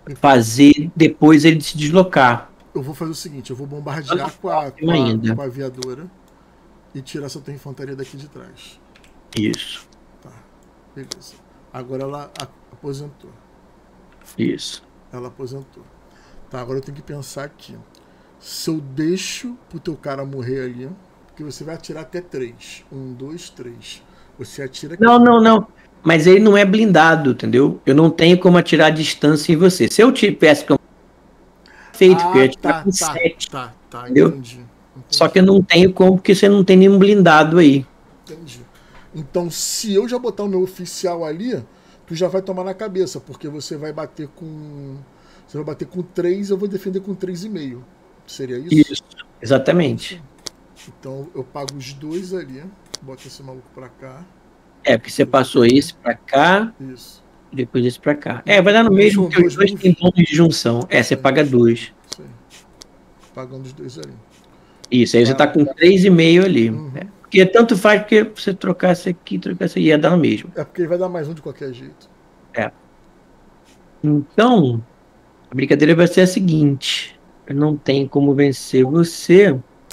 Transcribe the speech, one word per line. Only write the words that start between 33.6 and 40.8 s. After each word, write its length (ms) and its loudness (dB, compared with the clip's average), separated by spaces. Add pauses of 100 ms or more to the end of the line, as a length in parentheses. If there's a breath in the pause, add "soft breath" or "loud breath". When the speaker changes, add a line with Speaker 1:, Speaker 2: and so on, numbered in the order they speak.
Speaker 1:
tá, 140 -16
Speaker 2:
entendeu? 260 2
Speaker 1:
entendi, 260 -12
entendi. 540 -20
Speaker 2:
Só 180 0
que 120 0
eu 40 6
não 200 4
tenho 300 4
como, 240 4
porque 180 2
você 120 2
não 160 4
tem 140 4
nenhum 220 6
blindado 580 4
aí. 280 4 (440)
Speaker 1:
Entendi. 300 -20 (560 soft breath)
Então, 340 -6
se 460 -8
eu 120 0
já 120 -4
botar 240 -8
o 40 -4
meu 140 -2
oficial 640 -6